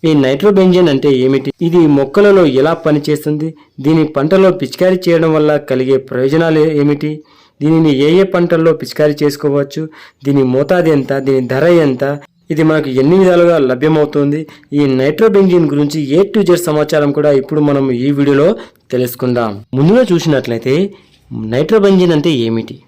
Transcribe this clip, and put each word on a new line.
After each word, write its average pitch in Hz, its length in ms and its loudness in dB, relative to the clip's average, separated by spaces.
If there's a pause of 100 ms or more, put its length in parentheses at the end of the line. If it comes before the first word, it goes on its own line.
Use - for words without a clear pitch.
ఈ 160 100 2 (140)
నైట్రోబెంజిన్ 180 680 2
అంటే 139 180 0 (120)
ఏమిటి? 135 260 0 (200)
ఇది 170 120 2 (160)
మొక్కలలో 196 460 2 (160)
ఎలా 156 140 2 (120)
పనిచేస్తుంది? 151 640 -4 (380)
దీని 160 160 2 (140)
పంటలో 185 340 2 (100)
పిచికారీ 185 460 -2
చేయడం 165 300 2
వల్ల 151 120 0 (220)
కలిగే 131 260 0 (140)
ప్రయోజనాలు 151 520 0 (200)
ఏమిటి? 147 280 -2 (500)
దీనిని 160 300 2 (140)
ఏ - 20 2 (140)
ఏ - 100 4
పంటల్లో 170 480 0
పిచికారీ 151 400 -2
చేసుకోవచ్చు? 143 600 -2 (460)
దీని 139 160 2 (100)
మోతాదు 160 440 0
ఎంత? 135 160 -4 (140)
దీని 135 140 0 (120)
ధర 135 120 -2 (200)
ఎంత? 135 200 -2 (480)
ఇది 156 160 -2
మనకు 156 220 -2 (100)
ఎన్ని 151 200 2
విధాలుగా 175 360 4 (140)
లభ్యమవుతుంది? 147 680 0 (380)
ఈ 147 40 2 (180)
నైట్రోబెంజిన్ 180 720 2
గురించి 147 260 -2 (200)
A - 20 2 (140)
to 214 140 2
Z 175 200 2
సమాచారం 151 480 0
కూడా 147 240 0
ఇప్పుడు 151 300 -2
మనం 139 140 0 (200)
ఈ 139 140 0
వీడియోలో 143 280 2 (460)
తెలుసుకుందాం. 123 580 -2 (280)
ముందుగా 196 340 4
చూసినట్లయితే 131 640 -2 (800)
నైట్రోబెంజిన్ 180 640 2
అంటే 165 140 -2 (140)
ఏమిటి? 113 300 -6 (120)